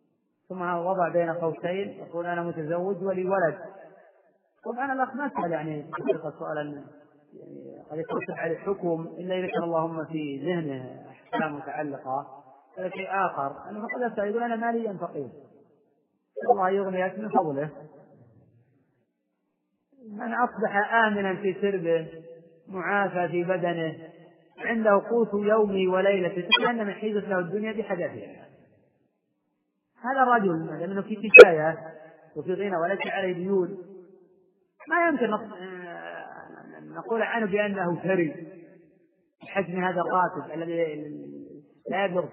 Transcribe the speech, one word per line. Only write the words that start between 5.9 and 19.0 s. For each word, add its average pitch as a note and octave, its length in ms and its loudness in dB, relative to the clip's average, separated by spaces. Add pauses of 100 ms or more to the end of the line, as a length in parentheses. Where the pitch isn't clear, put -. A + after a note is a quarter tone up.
سؤالًا، D#3+ 220 -6
يعني، - 1300 -16
قد - 60 -8
يتصل - 420 -6
عليه E3 180 -2
حكم E3+ 500 -4 (100)
إلا F#3 180 -4
إذا F#3 120 -2
كان G#3 160 -2
اللهم E3 420 -2
في D3+ 400 -6
ذهنه C3+ 640 -4
أحكام - 460 -4
متعلقة، C#3+ 880 -8 (340)
هذا F#3 120 -6
شيء F#3 200 -8
آخر. E3 600 -2
أنا G#3 100 -10
فقط A#3 320 -4
أسأل، G#3 160 -2
يقول: A#3 160 -2
"أنا A#3 120 -2
مالي A#3 340 -2
أم F#3 80 -8
فقير؟" D#3 320 -8 (1200)
الله F#3+ 180 2
يغنيك F#3+ 500 -2
من G#3+ 100 -8
فضله. D#3 400 0 (2500)